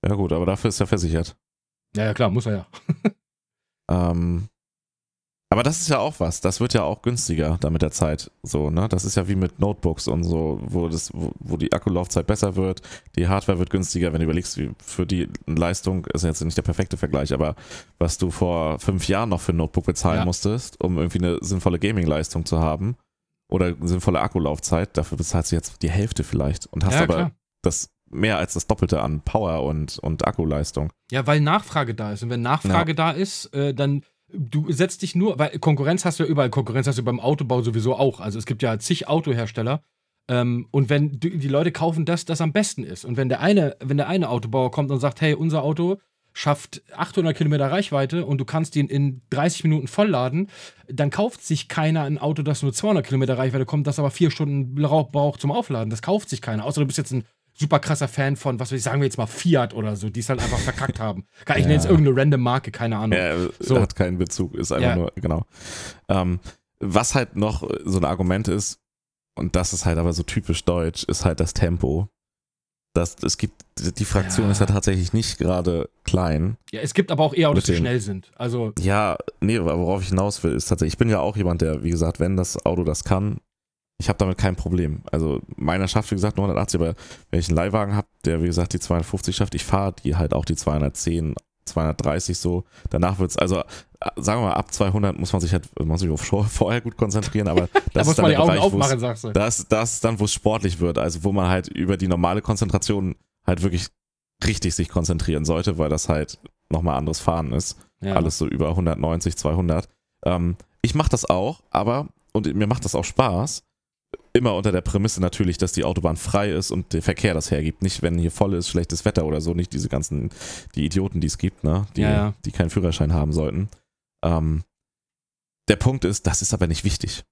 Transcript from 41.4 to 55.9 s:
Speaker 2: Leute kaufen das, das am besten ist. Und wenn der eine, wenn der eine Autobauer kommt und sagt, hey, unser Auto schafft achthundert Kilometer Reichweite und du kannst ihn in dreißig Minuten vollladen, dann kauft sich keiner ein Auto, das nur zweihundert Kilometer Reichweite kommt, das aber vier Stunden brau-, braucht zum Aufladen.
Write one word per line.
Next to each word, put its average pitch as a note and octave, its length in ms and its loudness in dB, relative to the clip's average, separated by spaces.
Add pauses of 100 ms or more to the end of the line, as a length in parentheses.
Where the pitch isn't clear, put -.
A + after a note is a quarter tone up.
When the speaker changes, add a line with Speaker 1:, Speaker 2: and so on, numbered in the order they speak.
Speaker 2:
Leute C#3+ 240 2
kaufen D#3+ 340 -2
das, E3+ 200 -2
das D#3+ 160 -2
am D#3 120 0
besten G#3 300 0
ist. - 220 -12
Und A#2+ 120 -4
wenn C3+ 100 2
der - 140 0
eine, G3 420 4
wenn C3+ 140 0
der C#3+ 100 0
eine E3+ 220 0
Autobauer A#2+ 420 0
kommt C#3+ 200 -2
und C3+ 80 0
sagt, C3 200 -2
hey, D3+ 140 4
unser D#3 300 0
Auto E3+ 340 0 (340)
schafft - 520 -4 (120)
achthundert E3 400 0
Kilometer D3 360 2
Reichweite D#3 540 0
und C#3 120 0
du B2+ 80 -2
kannst D#3+ 300 -2
ihn C#3+ 120 2
in C#3 340 0 (100)
dreißig D3+ 320 0
Minuten D#3 240 2
vollladen, E3 600 0 (380)
dann C#3+ 220 0
kauft G#3 340 -2
sich - 260 -2
keiner D#3+ 340 0
ein C#3+ 160 -2
Auto, D3+ 240 -2
das D3 180 -2
nur C#3 100 0
zweihundert G3+ 360 0
Kilometer C3 300 2
Reichweite C3 280 0
kommt, D3 220 0
das C#3+ 120 -2
aber C#3+ 120 2
vier E3+ 200 2
Stunden C#3 440 -2
brau-, D3 300 2
braucht C#3+ 360 0
zum C#3+ 100 0
Aufladen. B2+ 380 -2